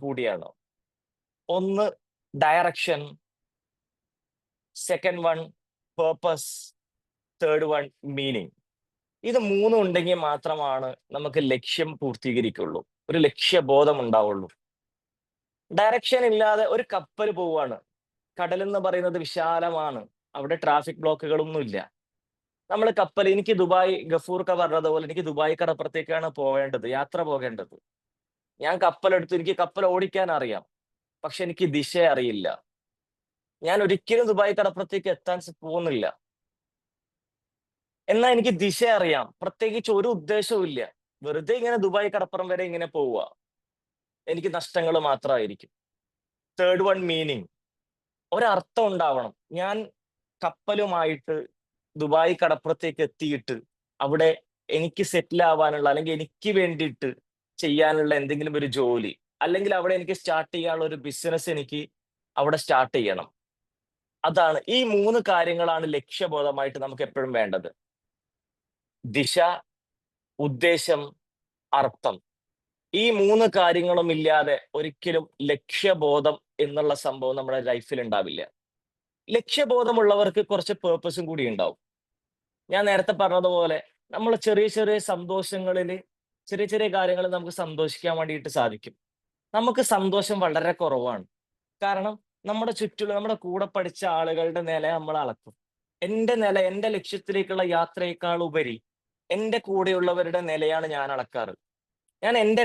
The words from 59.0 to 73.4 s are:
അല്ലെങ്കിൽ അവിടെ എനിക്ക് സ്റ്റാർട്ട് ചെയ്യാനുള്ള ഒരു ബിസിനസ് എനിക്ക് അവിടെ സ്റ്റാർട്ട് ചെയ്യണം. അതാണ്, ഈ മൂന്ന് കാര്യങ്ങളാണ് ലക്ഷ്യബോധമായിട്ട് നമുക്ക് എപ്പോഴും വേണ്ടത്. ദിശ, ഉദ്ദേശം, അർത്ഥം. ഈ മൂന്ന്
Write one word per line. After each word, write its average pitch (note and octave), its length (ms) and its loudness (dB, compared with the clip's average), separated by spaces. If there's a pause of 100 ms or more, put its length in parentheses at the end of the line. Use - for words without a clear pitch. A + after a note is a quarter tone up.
അല്ലെങ്കിൽ F#3+ 320 0
അവിടെ F#3 200 0
എനിക്ക് F3+ 260 -4
സ്റ്റാർട്ട് D#3+ 340 -2
ചെയ്യാനുള്ള E3 360 -2
ഒരു D#3 160 -8
ബിസിനസ് D#3+ 440 -4
എനിക്ക് D3 300 -6 (560)
അവിടെ D3 260 2
സ്റ്റാർട്ട് C3 340 2
ചെയ്യണം. G2 320 0 (960)
അതാണ്, D#3+ 340 4 (100)
ഈ A#3 160 2
മൂന്ന് G#3+ 440 2
കാര്യങ്ങളാണ് E3+ 640 2
ലക്ഷ്യബോധമായിട്ട് C#3+ 920 -4
നമുക്ക് C3+ 240 -6
എപ്പോഴും C3 240 -4
വേണ്ടത്. F#2+ 360 -2 (1400)
ദിശ, A#2+ 320 -2 (1000)
ഉദ്ദേശം, D3 640 2 (680)
അർത്ഥം. C3 440 0 (800)
ഈ G#3 160 2
മൂന്ന് G#3+ 360 4 (100)